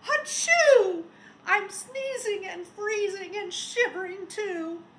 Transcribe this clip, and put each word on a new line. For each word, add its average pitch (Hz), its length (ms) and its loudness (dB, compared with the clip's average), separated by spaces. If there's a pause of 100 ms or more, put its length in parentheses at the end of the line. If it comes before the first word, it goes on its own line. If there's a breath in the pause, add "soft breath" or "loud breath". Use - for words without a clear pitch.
Hachoo! 571 960 4 (420 loud breath)
I'm 403 240 0
sneezing 494 760 -6
and 349 180 -10
freezing 403 720 -4
and 403 180 -6
shivering 381 760 -4
too. 339 520 -6 (200)